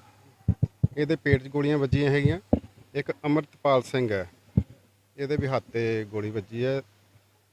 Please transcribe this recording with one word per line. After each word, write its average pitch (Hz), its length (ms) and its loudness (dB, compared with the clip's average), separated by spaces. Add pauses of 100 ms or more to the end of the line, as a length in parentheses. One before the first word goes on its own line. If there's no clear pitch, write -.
(960)
ਇਹਦੇ 151 180 2
ਪੇਟ 139 280 2
'ਚ 135 40 -14
ਗੋਲੀਆਂ 143 300 0
ਵੱਜੀਆਂ 139 340 2
ਹੈਗੀਆਂ। 143 280 2 (560)
ਇੱਕ 143 160 -4 (140)
ਅੰਮ੍ਰਿਤਪਾਲ 147 560 2
ਸਿੰਘ 123 300 -2
ਹੈ, 92 180 -2 (880)
ਇਹਦੇ 143 200 -4
ਵੀ 139 100 -4
ਹੱਥ 131 160 -2
'ਤੇ 113 420 -4
ਗੋਲੀ 104 240 -6
ਵੱਜੀ 110 360 -6
ਹੈ। 135 160 -2 (720)